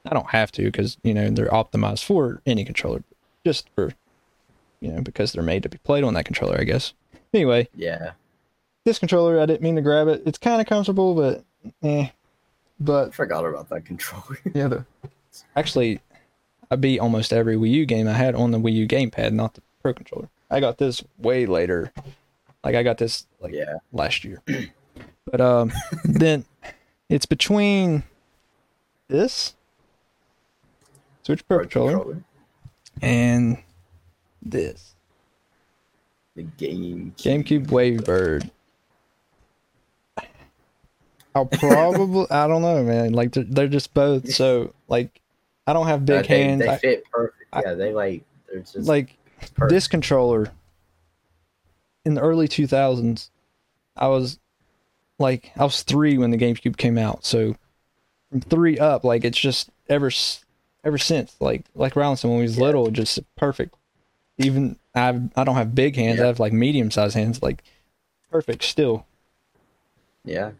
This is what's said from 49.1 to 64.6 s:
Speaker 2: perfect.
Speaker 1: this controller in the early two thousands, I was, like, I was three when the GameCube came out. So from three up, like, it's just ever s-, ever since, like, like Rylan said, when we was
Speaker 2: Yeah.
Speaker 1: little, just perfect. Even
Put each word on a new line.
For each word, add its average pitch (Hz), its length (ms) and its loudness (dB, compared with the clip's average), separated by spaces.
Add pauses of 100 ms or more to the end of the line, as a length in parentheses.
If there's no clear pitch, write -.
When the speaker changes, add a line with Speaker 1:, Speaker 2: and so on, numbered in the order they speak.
Speaker 2:
perfect. - 160 0
Speaker 1:
this 185 180 2
controller 123 640 2 (1500)
in 151 100 2
the 147 60 -2
early 160 280 2
two 147 180 0
thousands, 127 640 0 (640)
I 131 120 0
was, 131 300 0 (800)
like, 131 380 0
I - 80 0
was - 180 -2
three 147 340 2
when 123 140 2
the 117 80 2
GameCube 120 380 0
came 117 200 0
out. 110 280 -2
So 110 320 0 (760)
from 135 100 -2
three 165 380 2
up, 143 260 2
like, 120 200 2
it's 120 140 -2
just - 300 -2 (200)
ever 143 180 2
s-, - 380 -4 (400)
ever 147 140 0
since, - 420 -2
like, - 240 -2 (100)
like 131 200 -2
Rylan 143 220 0
said, - 120 -2
when 120 100 2
we 120 60 0
was 117 120 -2
Speaker 2:
Yeah. 123 80 2
Speaker 1:
little, 135 260 2
just 110 280 -2 (180)
perfect. - 380 -4 (640)
Even 135 400 0 (160)